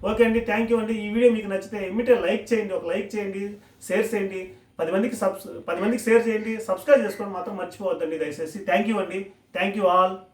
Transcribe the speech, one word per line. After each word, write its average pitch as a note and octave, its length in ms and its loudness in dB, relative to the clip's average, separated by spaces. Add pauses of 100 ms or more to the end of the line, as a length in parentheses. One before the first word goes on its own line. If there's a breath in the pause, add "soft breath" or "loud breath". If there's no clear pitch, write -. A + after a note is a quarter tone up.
(100)
ఓకే A3 180 4
అండి, A3+ 120 2 (100)
థ్యాంక్ A3+ 220 0
యూ A#3 100 4
అండి. A3 120 -2 (100)
ఈ - 100 -4
వీడియో A#3+ 220 8
మీకు G3+ 180 -4
నచ్చితే F#3+ 240 -6 (100)
ఎమ్మిటే A#3 260 -2 (120)
లైక్ G#3+ 240 -2
చేయండి, G3+ 280 -2
ఒక E3+ 140 -8
లైక్ G3+ 220 -4
చేయండి, G3 280 -6 (460 soft breath)
షేర్ G#3+ 240 0
చేయండి, F#3+ 300 -4 (380 loud breath)
పది E3 140 -2
మందికి A3 280 0
సబ్స్-, - 260 -2 (220)
పది F3 140 -2
మందికి A#3 220 0
షేర్ A3+ 220 6
చేయండి, A3 260 -2 (140)
సబ్స్క్రైబ్ A3 380 6
చేసుకోవడం G3 320 -6
మాత్రం G3 240 -8
మర్చిపోవద్దండి D#3+ 640 -4
దయచేసి. D#3 360 -8 (100)
Thank G3+ 220 4
you G#3 120 0
అండి, F#3+ 160 -6 (380)
thank G3 220 0
you F#3+ 60 4 (100)
all. F#3+ 180 4 (200)